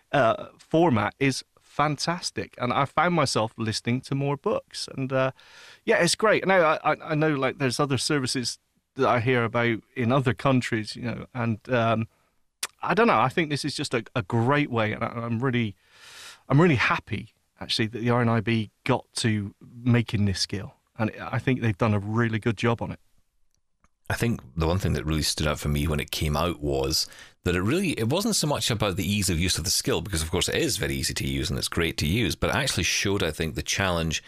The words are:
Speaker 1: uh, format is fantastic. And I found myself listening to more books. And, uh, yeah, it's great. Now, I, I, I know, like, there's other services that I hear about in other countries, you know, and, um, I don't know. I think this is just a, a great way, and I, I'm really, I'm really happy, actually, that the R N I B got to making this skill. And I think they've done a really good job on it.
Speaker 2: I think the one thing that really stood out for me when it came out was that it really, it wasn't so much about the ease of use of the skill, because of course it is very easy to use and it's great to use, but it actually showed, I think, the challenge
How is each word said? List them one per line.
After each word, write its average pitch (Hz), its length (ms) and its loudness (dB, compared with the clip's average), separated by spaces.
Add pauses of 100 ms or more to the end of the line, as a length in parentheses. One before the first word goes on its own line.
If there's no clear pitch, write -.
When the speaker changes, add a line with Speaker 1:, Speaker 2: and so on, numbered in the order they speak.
(120)
Speaker 1:
uh, 117 340 4 (100)
format 135 600 2
is 135 240 0 (180)
fantastic. - 1000 -4
And 123 140 -2
I 135 120 2
found 165 300 0
myself 127 420 0
listening 117 460 -2
to - 120 -6
more 139 220 -2
books. - 580 -6
And, 135 180 -6
uh, 131 200 2 (520)
yeah, 220 120 2
it's 165 180 2
great. 196 320 2
Now, 190 140 4
I, 156 320 2
I, 147 40 -2 (140)
I 160 60 0
know, 156 140 2
like, 135 280 -2
there's 131 220 0
other 139 180 0
services 127 600 -2 (340)
that 127 140 2
I 120 100 4
hear 120 240 2
about 117 380 0 (160)
in 120 160 0
other 127 220 2
countries, 120 600 0
you - 80 -12
know, 113 320 -8
and, 117 240 -2 (120)
um, 113 360 2 (760)
I 170 120 0
don't 226 140 4
know. 147 100 4
I 123 120 4
think 160 200 -2
this 143 140 -2
is 143 100 -4
just - 200 -4
a, 113 100 0 (100)
a 120 80 -2
great 127 480 2
way, 110 220 0
and 120 100 -6
I, 117 60 -2
I'm 117 320 -4
really, 120 340 0 (760)
I'm 135 120 6
really 170 160 6
happy, - 580 -2 (260)
actually, - 280 -2
that 113 100 -10
the 120 120 0
R 120 100 4
N 117 80 4
I 113 120 2
B 113 300 -2 (140)
got - 220 0 (100)
to 104 380 -2 (280)
making 117 440 2
this 95 120 0
skill. - 360 -6 (240)
And 110 200 0
I 90 200 -4
think 123 240 0
they've 113 160 2
done 110 160 4
a 104 40 2
really 110 400 0
good 110 200 -2
job 117 240 0
on 101 100 -8
it. - 60 -12 (1120)
Speaker 2:
I 107 40 0
think 117 280 -2 (140)
the 80 100 2
one 87 120 2
thing 85 140 0
that 73 140 -2
really 78 160 0
stood - 240 -2
out 73 120 0
for - 100 -4
me 73 180 0
when 76 140 0
it - 100 -6
came 73 260 -2
out 85 240 -2
was 69 460 -2 (380)
that 87 120 2
it 92 60 0
really, 160 300 0
it 113 180 -2
wasn't 196 260 0
so 160 100 0
much 143 240 0
about 101 260 0
the 92 140 -2
ease 101 200 0
of 80 100 2
use 92 160 0
of 80 80 -4
the - 60 -2
skill, 101 320 0
because 82 200 -4
of 80 80 -6
course 85 200 0
it - 60 0
is 139 200 0
very 71 180 -2
easy 67 200 -4
to - 120 -4
use 67 220 -2
and 67 100 -2
it's - 80 -4
great 82 300 -2
to - 100 -6
use, 92 280 0
but - 160 -2
it 71 60 0
actually - 260 -2
showed, 98 400 0
I 82 80 -2
think, 78 240 -4
the 78 80 -6
challenge 85 640 -2